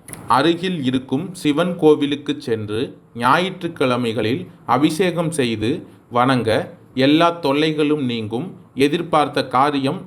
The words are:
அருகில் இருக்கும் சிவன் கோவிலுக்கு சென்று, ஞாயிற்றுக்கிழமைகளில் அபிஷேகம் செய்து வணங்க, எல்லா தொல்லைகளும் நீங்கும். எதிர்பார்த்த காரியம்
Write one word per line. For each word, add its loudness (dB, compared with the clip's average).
அருகில் 0
இருக்கும் -4
சிவன் -2
கோவிலுக்கு 2
சென்று, -6
ஞாயிற்றுக்கிழமைகளில் 0
அபிஷேகம் 0
செய்து -2
வணங்க, 2
எல்லா 4
தொல்லைகளும் 0
நீங்கும். -6
எதிர்பார்த்த 0
காரியம் 0